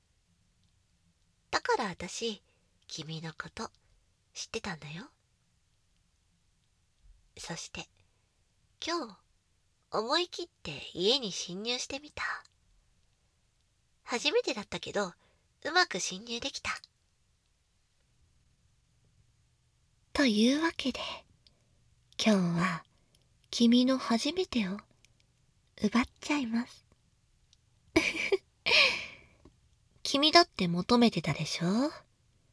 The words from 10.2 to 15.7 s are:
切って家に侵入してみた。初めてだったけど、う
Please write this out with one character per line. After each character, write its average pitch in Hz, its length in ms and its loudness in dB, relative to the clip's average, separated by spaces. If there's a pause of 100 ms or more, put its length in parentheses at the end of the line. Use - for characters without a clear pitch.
切 - 160 -12
っ - 40 -12 (140)
て - 320 -10
家 214 240 2
に 214 140 -6
侵 185 320 -10
入 247 160 -4
し - 80 -8
て 277 100 -8
み 294 140 -18
た。 - 100 -10 (1800)
初 269 260 -2
め 466 120 4
て 294 120 -2
だ 208 80 -6
っ - 40 -14
た 175 120 -8
け - 140 -10
ど、 196 220 -2 (500)
う 294 80 -4